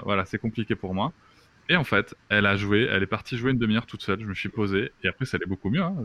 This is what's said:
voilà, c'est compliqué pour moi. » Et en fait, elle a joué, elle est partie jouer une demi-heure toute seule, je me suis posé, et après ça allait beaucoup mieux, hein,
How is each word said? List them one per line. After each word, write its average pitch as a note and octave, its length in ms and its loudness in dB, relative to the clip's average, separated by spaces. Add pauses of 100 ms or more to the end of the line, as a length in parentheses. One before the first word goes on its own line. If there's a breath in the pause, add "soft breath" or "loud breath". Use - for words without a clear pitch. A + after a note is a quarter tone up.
voilà, G2 220 0
c'est - 120 -6
compliqué A2 380 -2
pour F#2 180 -6
moi. » A2 200 -2 (560 soft breath)
Et F3 80 4
en D3 80 2
fait, - 300 0 (120)
elle G#2 180 4
a G2+ 120 4
joué, G2+ 340 4
elle G2 100 2
est G2 60 -2
partie A2+ 300 -6
jouer B2+ 140 0
une C3 60 2
demi-heure A2+ 280 2
toute - 160 -14
seule, G2 180 -2
je A2 60 -10
me G2 80 -6
suis F#2+ 160 -6
posé, G#2 420 0 (120)
et F#2+ 40 2
après - 160 -4
ça F2+ 140 -2
allait E2+ 80 -4
beaucoup F#2+ 240 -4
mieux, D#3+ 120 0
hein, F#3 240 -2